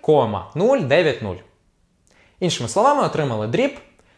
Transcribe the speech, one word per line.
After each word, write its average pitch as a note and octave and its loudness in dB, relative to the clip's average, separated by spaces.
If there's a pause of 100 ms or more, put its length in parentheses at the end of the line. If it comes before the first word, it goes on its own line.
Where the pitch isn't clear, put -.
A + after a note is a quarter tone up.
кома A2 0
нуль A#3+ 2
дев'ять D3+ 0
нуль. F#2+ -8 (1000)
Іншими D#3 -4
словами, C4+ 2
отримали B2+ -4
дріб A3 -2 (380)